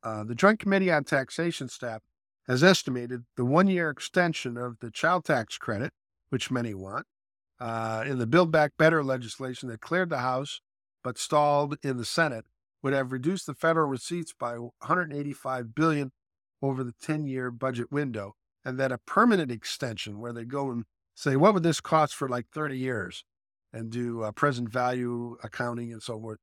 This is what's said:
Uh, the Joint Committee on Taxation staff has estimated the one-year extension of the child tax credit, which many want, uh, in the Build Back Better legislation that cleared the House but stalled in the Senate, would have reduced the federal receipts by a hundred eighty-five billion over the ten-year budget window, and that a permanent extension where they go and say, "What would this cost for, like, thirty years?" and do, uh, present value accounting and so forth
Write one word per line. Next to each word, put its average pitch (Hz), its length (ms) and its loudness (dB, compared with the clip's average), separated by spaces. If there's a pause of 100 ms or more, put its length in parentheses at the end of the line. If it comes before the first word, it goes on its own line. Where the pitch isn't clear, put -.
Uh, 110 220 -6
the 117 100 -6
Joint 202 260 6
Committee 190 320 4
on 147 120 2
Taxation 147 640 -2
staff 113 340 -10 (440)
has 127 160 4
estimated 123 640 4 (120)
the 127 80 0
one-year 170 440 4
extension 147 720 -2
of 123 220 -8
the 117 100 -10
child 165 340 0
tax 123 320 -2
credit, 113 360 -4 (360)
which - 220 -4
many 117 240 -2
want, 98 320 -10 (520)
uh, 113 480 -4
in 139 120 -4
the 117 80 0
Build 165 240 6
Back 151 260 4
Better 160 260 6
legislation 127 680 -6
that 113 100 -10
cleared 175 300 -2
the 151 80 -2
House 127 420 -2 (420)
but 123 140 -6
stalled 147 680 2
in 135 140 0
the 120 80 -4
Senate, 135 420 0 (360)
would 135 100 2
have 135 200 0
reduced 147 340 -2
the 147 80 -8
federal 160 340 4
receipts 156 460 -6
by 120 220 -6
a 120 300 -14
hundred 165 260 0
eighty-five 131 640 -6
billion 147 380 2 (480)
over 131 240 -2
the 120 160 -8
ten-year 135 500 -4
budget 120 400 -4
window, 117 440 -4 (280)
and 127 160 -6
that 131 140 0
a 120 60 -6
permanent 208 520 4
extension 110 680 -8
where 120 140 -10
they 117 120 -8
go 135 260 -4
and 117 140 -4 (300)
say, 135 220 2
"What 190 180 8
would 180 80 2
this 160 180 2
cost 156 340 2
for, 139 140 -6
like, 123 220 -4
thirty 143 280 -6
years?" 117 460 -4 (480)
and 110 180 -8
do, 117 320 -4
uh, 107 100 -4
present 123 360 0
value 120 720 -2
accounting 120 500 -6
and 110 100 -14
so 113 180 -8
forth 110 220 -12